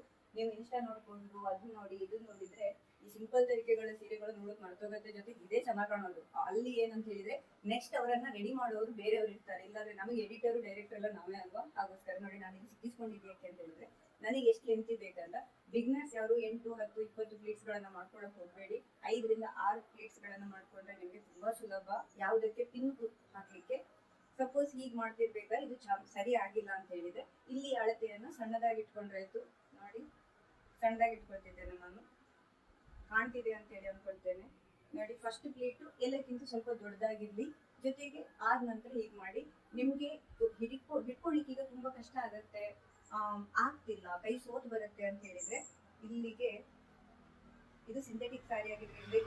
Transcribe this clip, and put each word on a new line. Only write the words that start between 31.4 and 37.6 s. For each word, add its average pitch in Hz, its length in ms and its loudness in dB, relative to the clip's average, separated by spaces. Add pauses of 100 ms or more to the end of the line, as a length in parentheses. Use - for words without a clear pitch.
ನಾನು, 180 240 -14 (1080)
ಕಾಣ್ತಿದೆ 226 460 2
ಅಂತ 214 180 -12
ಹೇಳಿ 196 160 -10
ಅನ್ಕೊಳ್ತೇನೆ. 190 580 -4 (460)
ನೋಡಿ, 214 220 -4
ಫಸ್ಟ್ 240 400 -6
ಪ್ಲೀಟ್ 247 500 -4
ಎಲ್ಲಕ್ಕಿಂತ 262 400 0
ಸ್ವಲ್ಪ 240 260 -4
ದೊಡ್ಡದಾಗಿರ್ಲಿ. 208 760 -2 (380)